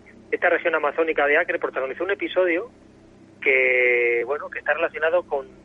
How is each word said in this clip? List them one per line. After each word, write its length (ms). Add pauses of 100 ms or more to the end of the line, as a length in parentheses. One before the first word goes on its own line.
(320)
esta 180
región 260
amazónica 520
de 100
Acre 200
protagonizó 460
un 80
episodio 580 (720)
que, 840
bueno, 240
que 100
está 140
relacionado 540
con, 200 (180)